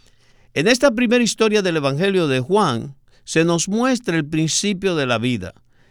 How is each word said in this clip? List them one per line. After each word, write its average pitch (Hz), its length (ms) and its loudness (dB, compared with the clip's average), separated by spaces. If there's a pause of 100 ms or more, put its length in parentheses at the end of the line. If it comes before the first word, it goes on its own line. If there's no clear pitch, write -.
(520)
En 156 140 0
esta 262 240 4
primera 240 320 2
historia 214 400 2
del 175 140 0
Evangelio 160 500 0
de 131 140 0
Juan, 143 560 -2 (280)
se 160 200 0
nos 170 240 0
muestra 226 480 -2
el 151 100 -2
principio 175 680 -2
de 139 100 -2
la 120 120 0
vida, 107 360 -4 (360)